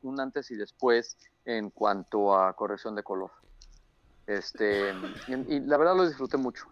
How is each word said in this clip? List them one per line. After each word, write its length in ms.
un 180
antes 320
y 40
después 640
en 240
cuanto 680
a 180
corrección 400
de 80
color. 280
Este, 640
y, 280
y 60
la 160
verdad 180
lo 120
disfruté 300
mucho, 340